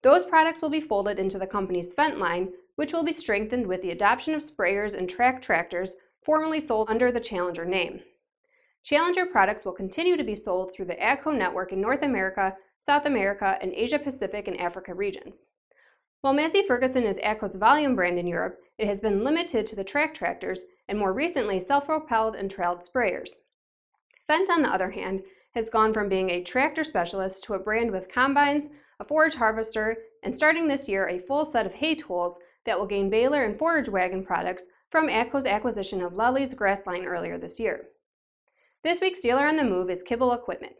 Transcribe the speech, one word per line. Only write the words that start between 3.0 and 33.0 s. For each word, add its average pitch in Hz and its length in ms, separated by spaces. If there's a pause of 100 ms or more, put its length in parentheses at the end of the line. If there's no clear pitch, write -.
be 330 100
strengthened 226 540
with 185 140
the 185 100
adoption 240 440
of 302 80
sprayers 202 500
and 185 160
track 254 320
tractors 180 560 (260)
formerly 311 380
sold 220 300
under 247 200
the 240 100
Challenger 175 440
name. 180 380 (800)
Challenger 349 420
products 208 400
will 185 80
continue 320 460
to 277 60
be 214 100
sold 185 400
through 190 120
the 180 100
agco 277 380
network 185 380
in 190 80
North 240 220
America, 190 520 (240)
South 294 280
America, 202 560
and 185 100
Asia 247 260
Pacific 208 500
and 185 120
Africa 180 320
regions. 190 520 (760)
While 269 140
Massey 320 280
Ferguson 254 420
is 196 160
agco's 208 360
volume 254 400
brand 175 220
in 175 80
Europe, 175 340 (160)
it 214 100
has 202 140
been 214 240
limited 302 400
to - 120
the 196 80
track 302 280
tractors 185 520 (240)
and 202 100
more 196 160
recently 247 440
self-propelled 277 760
and 190 140
trailed 175 300
sprayers. 202 500 (1000)
Fendt, 359 200
on 330 120
the - 100
other 185 180
hand, 190 300 (320)
has 220 160
gone 220 240
from 208 160
being 190 220
a 180 140
tractor 285 400
specialist 190 580
to 208 120
a 190 40
brand 220 320
with 185 180
combines, 285 600 (320)
a - 40
forage 311 300
harvester, 220 640 (260)
and - 100
starting 311 360
this 277 200
year, 190 200
a 180 100
full 285 260
set 240 220
of - 80
hay 311 220
tools 175 420 (260)
that 196 140
will 202 80
gain 196 240